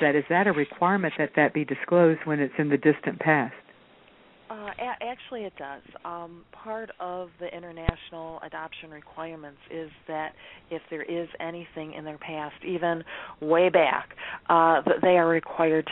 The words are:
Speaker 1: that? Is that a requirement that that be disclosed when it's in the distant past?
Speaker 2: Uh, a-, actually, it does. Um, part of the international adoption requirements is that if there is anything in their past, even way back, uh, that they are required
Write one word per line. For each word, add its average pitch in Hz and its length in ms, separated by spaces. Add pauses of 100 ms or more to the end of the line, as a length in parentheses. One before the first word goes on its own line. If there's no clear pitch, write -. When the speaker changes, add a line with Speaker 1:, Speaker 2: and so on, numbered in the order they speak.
Speaker 1:
that? 147 140
Is 143 140
that 180 160
a 202 60
requirement 175 640
that 151 200
that 147 160
be 151 100
disclosed 165 640
when 151 160
it's 131 180
in 151 100
the 143 80
distant - 420
past? 151 360 (960)
Speaker 2:
Uh, 208 160 (100)
a-, 240 260
actually, 240 420
it 185 120
does. 139 240 (240)
Um, 170 460
part 220 480
of 180 300 (100)
the 175 80
international 165 960
adoption 160 460
requirements 151 640 (140)
is 160 180 (180)
that 156 260 (360)
if 165 220
there 156 100
is 170 260 (120)
anything 165 540
in 156 120
their 151 140
past, 151 340 (100)
even 170 400 (380)
way 165 280
back, 147 400 (400)
uh, 165 360
that - 160
they 180 160
are 165 100
required 160 640